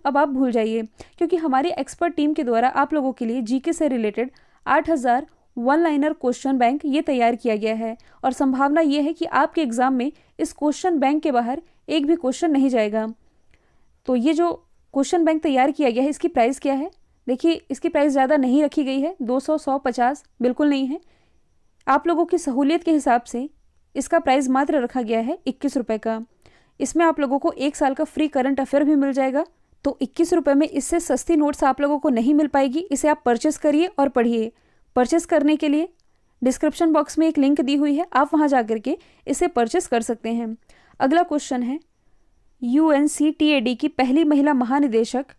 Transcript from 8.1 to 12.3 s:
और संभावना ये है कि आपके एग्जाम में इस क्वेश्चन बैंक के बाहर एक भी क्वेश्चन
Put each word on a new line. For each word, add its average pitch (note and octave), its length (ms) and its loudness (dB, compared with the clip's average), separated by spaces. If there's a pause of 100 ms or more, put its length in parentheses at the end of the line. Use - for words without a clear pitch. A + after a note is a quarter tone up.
और C4 80 0
संभावना C#4 500 0
ये D4 200 2
है D#4 100 -2
कि E4 120 -6
आपके D#4+ 380 0
एग्जाम B3+ 320 0
में B3+ 160 -2 (280)
इस D#4 160 -4
क्वेश्चन D4+ 440 -2
बैंक C#4 240 0
के D4+ 100 -2
बाहर B3 300 -2 (260)
एक C#4+ 180 -2
भी E4 100 2
क्वेश्चन D#4 340 -2